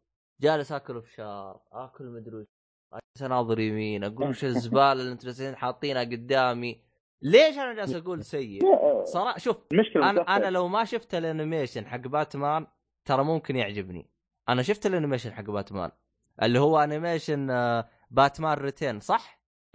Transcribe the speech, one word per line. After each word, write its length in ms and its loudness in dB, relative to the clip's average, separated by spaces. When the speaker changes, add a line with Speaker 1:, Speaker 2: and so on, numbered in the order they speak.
Speaker 1:
جالس 320 2
آكل 300 -10
فشار، 580 -14
آكل 320 -14
مدري 320 -14
وش. 100 -14
جالس 300 -18
أناظر 380 0
يمين، 440 -2
أقول: 240 -4
"وش 180 -4
Speaker 2:
<laughs> 80 0
Speaker 1:
الزبالة 380 4
اللي 200 -4
أنتوا 120 -14
جالسين 320 -10
حاطينها 460 -4
قدامي؟" 800 0
ليش 360 6
أنا 160 -6
جالس 200 -6
أقول 300 -8
سيء؟ 380 -6
Speaker 2:
لا. 420 6
Speaker 1:
صراحة، 340 -2
شوف، 180 -2
Speaker 2:
المشكلة 380 4
Speaker 1:
أنا، 100 2
Speaker 2:
متأخر. 160 2
Speaker 1:
أنا 140 0
لو 180 0
ما 160 0
شفت 300 -6
الأنيميشن 720 -2
حق 120 -8
باتمان، 680 -2
ترى 200 2
ممكن 320 -2
يعجبني. 540 -6
أنا 140 2
شفت 240 0
الأنيميشن 460 -2
حق 120 -10
باتمان. 460 -6
اللي 160 4
هو 200 6
أنيميشن، 720 0
آه، 380 0
باتمان 480 2
ريتيرن، 420 -6
صح؟ 420 -4